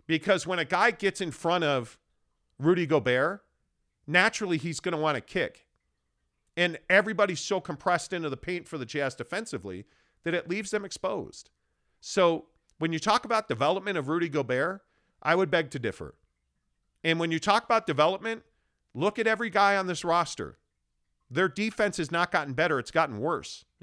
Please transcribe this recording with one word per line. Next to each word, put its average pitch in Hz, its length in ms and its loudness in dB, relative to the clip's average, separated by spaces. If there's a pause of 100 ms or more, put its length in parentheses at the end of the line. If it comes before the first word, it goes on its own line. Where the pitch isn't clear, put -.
because 165 400 2
when 185 120 -2
a 160 60 -2
guy 190 260 4
gets 196 280 -2
in 175 120 -4
front 170 340 0
of 131 340 -2 (580)
Rudy 175 280 2
Gobert, 139 580 2 (640)
naturally 180 500 2
he's 165 220 -6
gonna 170 180 -4
wanna 151 220 0
kick. - 460 -6 (920)
And 170 240 -2 (100)
everybody's 190 520 2
so 190 180 -2
compressed 175 540 -2
into 165 160 -4
the 127 80 -6
paint 175 300 -10
for 160 100 -10
the 127 80 -6
Jazz 135 300 -4
defensively 107 720 -8 (380)
that 170 100 -2
it - 160 -4
leaves 196 220 -4
them 202 140 -2
exposed. - 640 -8 (500)
So 170 440 2 (340)
when 165 140 -2
you 160 60 -2
talk 220 260 2
about 220 220 0
development 180 500 0
of 135 100 -4
Rudy 165 220 0
Gobert, 143 520 -2 (400)
I 165 140 4
would 185 160 2
beg 165 200 2
to 143 80 -6
differ. 101 360 -6 (880)
And 165 160 0
when 170 120 0
you 160 80 0
talk 208 260 2
about 220 200 2
development, 190 580 0 (500)
look 196 260 0
at 220 80 2
every 220 220 0
guy 202 260 4
on 190 120 0
this 175 180 -4
roster. 165 520 0 (720)
Their 165 180 2
defense 208 500 -2
has 156 140 -4
not 170 200 0
gotten 143 220 0
better. 151 260 2
It's - 120 -8
gotten 143 280 0
worse. 151 460 -4 (180)